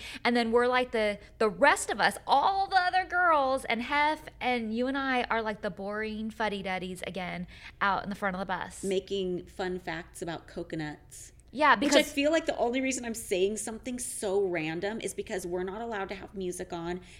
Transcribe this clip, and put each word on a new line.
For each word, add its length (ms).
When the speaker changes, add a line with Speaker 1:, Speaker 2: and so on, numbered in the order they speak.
Speaker 1:
And 120
then 160
we're, 160
like, 240
the, 260
the 100
rest 420
of 100
us, 240
all 440
the 100
other 260
girls, 600
and 180
Hef 380
and 320
you 140
and 100
I 280
are, 180
like, 200
the 80
boring 600
fuddy-duddies 720
again 440
out 240
in 60
the 60
front 200
of 40
the 60
bus. 380
Speaker 2:
Making 600
fun 340
facts 420
about 240
coconuts. 840
Speaker 1:
Yeah, 180
Speaker 2:
Which 60
Speaker 1:
because 80
Speaker 2:
I 40
feel 300
like 140
the 100
only 240
reason 240
I'm 100
saying 440
something 420
so 440
random 560
is 140
because 320
we're 160
not 200
allowed 260
to 80
have 180
music 380
on, 260